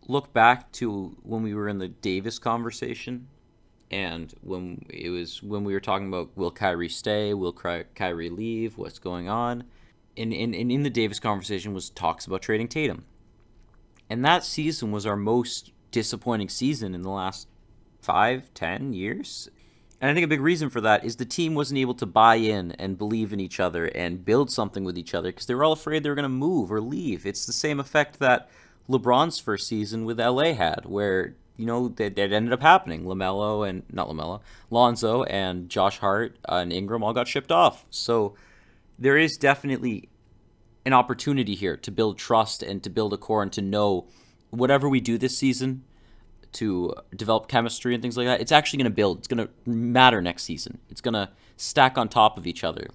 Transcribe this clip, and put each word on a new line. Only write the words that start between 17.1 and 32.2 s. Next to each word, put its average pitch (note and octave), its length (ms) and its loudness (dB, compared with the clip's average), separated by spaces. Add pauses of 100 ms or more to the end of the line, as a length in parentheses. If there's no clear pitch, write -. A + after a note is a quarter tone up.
five, A2+ 540 0
ten G2+ 380 -6
years. A2+ 580 -8 (520)
And C3+ 100 2
I - 20 2
think E3+ 120 2
a - 20 2
big D3 140 2
reason D#3 280 2
for A#2+ 120 -4
that G#2+ 240 4
is A2+ 100 -6
the B2 80 -6
team D#3+ 320 -2
wasn't C#3+ 220 -2
able B2+ 160 2
to A#2+ 120 -6
buy A2+ 300 8
in G#2+ 380 0
and F#2+ 240 -6
believe G#2+ 340 -2
in G#2 80 -4
each F#2+ 220 -6
other E2+ 240 0
and F2 400 -4
build C3 260 4
something G2+ 320 -4
with F2+ 140 -4
each F2 160 -10
other F2+ 180 -4
'cause - 140 -14
they B2 100 -2
were C3+ 80 2
all D#3+ 80 6
afraid D#3 320 -2
they D3 60 -2
were C#3+ 60 -2
gonna C#3+ 120 -2
move C3+ 420 0
or G#2+ 120 0
leave. B2 440 -4
It's G2+ 200 -6
the A#2+ 80 -8
same D3 260 -2
effect C#3+ 400 -2
that B2+ 300 2 (400)
LeBron's B2+ 500 4
first - 260 -4
season A2 380 -4
with A2+ 160 -4
L B2 220 2
A E3 100 2
had, F2 340 -2
where, G2 520 0 (180)
you A2+ 100 -8
know, A#2+ 220 0
that, G#2 300 -4
that G2+ 160 0